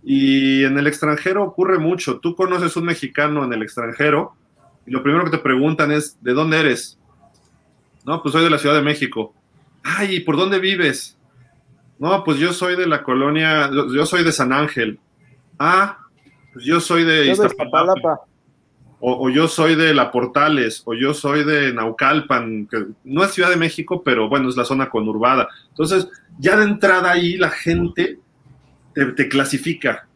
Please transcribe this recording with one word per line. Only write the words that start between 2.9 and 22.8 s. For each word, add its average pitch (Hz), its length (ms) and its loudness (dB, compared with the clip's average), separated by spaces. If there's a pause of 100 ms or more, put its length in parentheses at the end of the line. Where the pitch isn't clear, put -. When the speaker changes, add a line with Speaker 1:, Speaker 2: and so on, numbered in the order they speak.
Speaker 1:
en 123 120 -4
el 110 80 -4
extranjero 143 720 -2 (520)
y 123 60 -10
lo 131 100 -4
primero 160 220 2
que 160 80 -2
te 160 60 -2
preguntan 147 520 0
es, 151 320 -4
"¿de 123 100 -2
dónde 156 280 0
eres?". 135 380 -2 (1040)
"No, 160 180 -4
pues 143 100 -2
soy 165 120 4
de 170 60 4
la 147 80 2
Ciudad 147 180 2
de 143 60 2
México". 139 520 -4 (480)
"Ay, 190 340 -2
¿y 170 40 -2
por 151 160 -2
dónde 190 240 0
vives?". 180 580 -2 (800)
"No, 190 240 0
pues 147 160 0
yo 175 140 0
soy 180 240 -2
de 180 100 -2
la 151 160 0
colonia, 147 680 0
yo, 135 200 -2
yo 147 140 0
soy 175 160 0
de 165 80 2
San 131 220 0
Ángel". 135 480 -2 (580)
"Ah, 190 400 2 (540)
pues 123 120 -20
yo 160 160 2
soy 170 220 0
de 160 140 4
Speaker 2:
Yo 147 80 4
de 139 80 4
Speaker 1:
Iztapalapa". 185 640 2
Speaker 2:
Iztapalapa. 156 240 -2 (800)
Speaker 1:
O, 127 260 0
o - 20 2
yo 147 200 4
soy 160 260 2
de 160 180 2
La 139 180 2
Portales, 127 760 0
o 117 80 -4
yo 131 180 -2
soy 143 320 -2
de 143 280 0
Naucalpan, 117 920 -2
que 107 200 -4 (180)